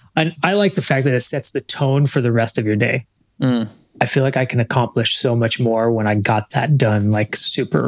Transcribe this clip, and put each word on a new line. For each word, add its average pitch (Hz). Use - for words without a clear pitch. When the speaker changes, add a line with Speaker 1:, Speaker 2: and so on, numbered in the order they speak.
Speaker 1:
And 160
I 185
like 202
the 156
fact 135
that 135
it 123
sets -
the 135
tone 139
for 135
the 120
rest 113
of 110
your 107
day. 117
Speaker 2:
Mm. 120
Speaker 1:
I 120
feel 135
like 135
I 127
can 120
accomplish 117
so 120
much 117
more 113
when 110
I 107
got 104
that 131
done, 107
like, 107
super -